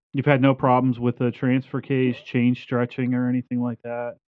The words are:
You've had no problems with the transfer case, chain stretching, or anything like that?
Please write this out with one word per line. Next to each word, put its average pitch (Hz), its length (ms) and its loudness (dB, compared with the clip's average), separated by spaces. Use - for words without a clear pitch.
You've 135 140 -2
had 135 140 4
no 135 120 4
problems 127 460 2
with 120 180 -2
the 123 140 0
transfer 127 500 -2
case, 127 400 0
chain 123 340 2
stretching, 123 580 -2
or 123 160 0
anything 123 320 -2
like 120 220 -4
that? 120 320 -8